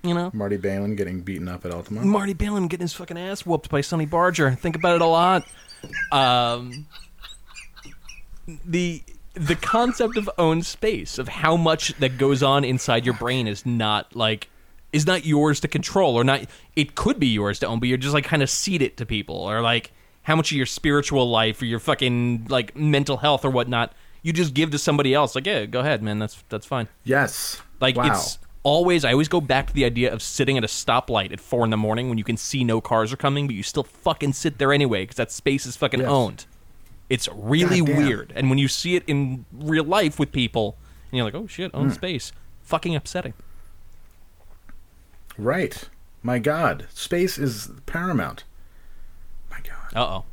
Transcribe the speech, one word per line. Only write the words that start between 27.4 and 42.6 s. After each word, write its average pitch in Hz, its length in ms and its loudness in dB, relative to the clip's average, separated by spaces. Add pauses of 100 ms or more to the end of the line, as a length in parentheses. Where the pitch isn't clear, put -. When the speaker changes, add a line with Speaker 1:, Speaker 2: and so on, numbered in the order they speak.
Speaker 1:
Like, 131 180 2
Speaker 2:
Wow. 120 100 2
Speaker 1:
it's 107 320 0 (240)
always, 170 420 4
I 117 80 4
always 151 160 4
go 175 140 2
back 135 240 2
to - 80 -4
the 139 100 4
idea 120 260 2
of 110 120 -6
sitting 131 340 0
at 117 80 0
a - 20 -2
stoplight 117 640 0
at 98 100 -10
four 120 240 0
in 110 60 2
the 110 60 2
morning 110 320 0
when 117 80 -2
you 107 80 -2
can 117 140 -2
see 131 260 -2
no 110 160 2
cars 110 320 0
are 135 60 -8
coming, 143 280 0
but 127 80 -4
you 92 80 -6
still - 200 -4
fucking - 500 -2
sit 156 240 -2
there 139 160 4
anyway 120 320 2
'cause - 120 -12
that 117 140 -2
space - 360 -2
is 123 100 -10
fucking 131 240 0
Speaker 2:
Yes. 127 80 0
Speaker 1:
owned. 131 380 0 (640)
It's 127 240 -2
really 170 460 2
Speaker 2:
God 160 80 4
damn. 143 80 2 (100)
Speaker 1:
weird. 113 280 -2
And 131 140 2
when 131 100 4
you 139 100 4
see 175 280 0
it 170 100 0
in 135 460 -2
real 156 320 0
life 170 340 2
with 147 140 0
people, 113 460 0 (340)
and 127 60 -2
you're 120 80 0
like, 104 80 -6
"Oh, 202 120 -8
shit, 185 280 -8
own 135 160 2
Speaker 2:
Mm. - 40 -2
Speaker 1:
space." 180 380 -6 (300)